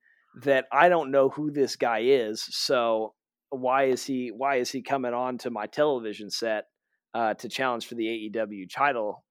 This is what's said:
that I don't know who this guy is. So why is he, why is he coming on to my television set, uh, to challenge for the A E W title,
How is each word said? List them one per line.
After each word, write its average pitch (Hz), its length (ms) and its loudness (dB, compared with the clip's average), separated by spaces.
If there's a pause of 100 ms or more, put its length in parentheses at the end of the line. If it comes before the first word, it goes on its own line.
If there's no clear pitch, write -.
(420)
that 135 300 2
I 151 160 8
don't 160 220 2
know 135 180 6
who 151 220 -4
this 143 260 0
guy 117 280 0
is. 117 380 2
So 113 720 0 (360)
why 131 340 2
is 127 200 2
he, 127 260 -4
why 131 260 -2
is 123 140 0
he 131 120 -6
coming 127 320 -2
on 127 240 -4
to 123 120 -6
my 107 160 -6
television 110 640 -2
set, 110 340 -2 (500)
uh, 110 200 0
to 117 140 -12
challenge 123 380 -2
for - 100 -12
the 113 120 -2
A 117 40 -2
E 107 180 -6
W 104 360 -6
title, 117 640 -2